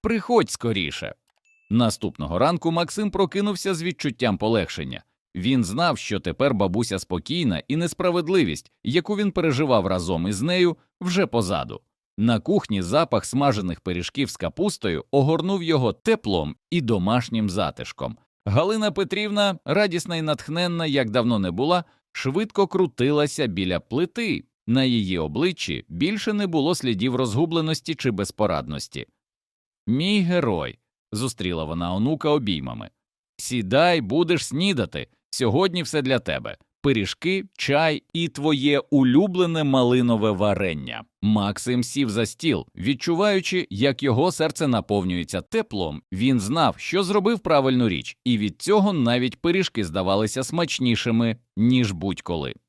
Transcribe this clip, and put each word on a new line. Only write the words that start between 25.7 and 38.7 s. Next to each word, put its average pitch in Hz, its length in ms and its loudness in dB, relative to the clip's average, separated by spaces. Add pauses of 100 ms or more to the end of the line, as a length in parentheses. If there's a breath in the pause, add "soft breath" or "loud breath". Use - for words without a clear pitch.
більше 202 440 -2
не 208 140 0
було 165 280 0
слідів 120 400 -2
розгубленості 156 800 -2
чи 131 160 -2
безпорадності. 80 960 -4 (800)
«Мій 180 340 2
герой», 120 580 0 (320)
зустріла 98 520 -4
вона 85 300 -4
онука 139 360 0
обіймами. 71 600 -2 (480)
«Сідай, 135 640 2
будеш 156 440 0
снідати. 135 640 -2 (220)
Сьогодні 165 540 0
все 147 180 -2
для 131 180 0
тебе. 64 380 -6 (240)
Пиріжки, 139 640 0 (120)
чай 151 460 0 (100)
і 165 140 -2
твоє 143 520 2